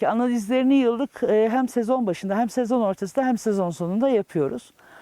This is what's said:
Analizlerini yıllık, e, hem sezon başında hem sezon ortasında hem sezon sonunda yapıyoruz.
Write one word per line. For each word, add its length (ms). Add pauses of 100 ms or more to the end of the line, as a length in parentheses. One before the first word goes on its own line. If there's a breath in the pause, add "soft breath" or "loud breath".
Analizlerini 680
yıllık, 480
e, 260
hem 180
sezon 400
başında 300
hem 120
sezon 320
ortasında 440
hem 120
sezon 320
sonunda 400
yapıyoruz. 640 (280 loud breath)